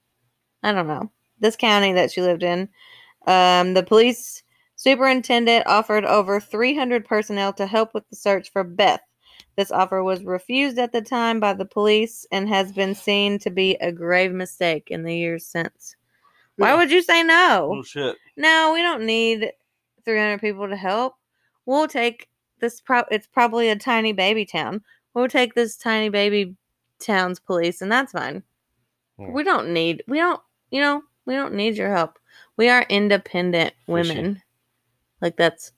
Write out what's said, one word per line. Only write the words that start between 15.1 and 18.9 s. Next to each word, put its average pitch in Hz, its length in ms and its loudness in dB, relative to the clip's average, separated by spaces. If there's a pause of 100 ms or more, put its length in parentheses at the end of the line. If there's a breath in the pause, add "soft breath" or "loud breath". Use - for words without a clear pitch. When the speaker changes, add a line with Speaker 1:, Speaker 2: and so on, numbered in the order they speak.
Speaker 1:
years 170 280 -6
since. - 520 -10 (600)
Why 202 120 2
Speaker 2:
Yeah. 277 80 4
Speaker 1:
would 339 140 4
you 349 120 4
say 339 200 2
no? 330 520 4
Speaker 2:
Oh, 139 80 -8
shit. 139 340 -6 (200)
Speaker 1:
"No, 320 360 4
we 330 100 0
don't 311 220 -2